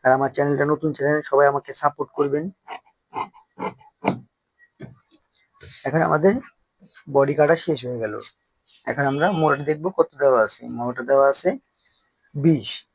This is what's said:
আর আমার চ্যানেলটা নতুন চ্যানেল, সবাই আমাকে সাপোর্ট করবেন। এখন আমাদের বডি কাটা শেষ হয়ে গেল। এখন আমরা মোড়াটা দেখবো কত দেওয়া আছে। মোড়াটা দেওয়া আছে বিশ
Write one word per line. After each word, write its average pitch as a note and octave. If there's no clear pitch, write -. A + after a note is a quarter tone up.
আর C3
আমার C3+
চ্যানেলটা C#3+
নতুন D3+
চ্যানেল, D3
সবাই C#3+
আমাকে C#3
সাপোর্ট C#3+
করবেন। C#3+
এখন D3+
আমাদের D#3+
বডি C#3
কাটা D3+
শেষ D3
হয়ে B2
গেল। G#2+
এখন C3+
আমরা D3
মোড়াটা D3
দেখবো D#3
কত E3
দেওয়া C3
আছে। -
মোড়াটা B2
দেওয়া C#3
আছে -
বিশ C#3+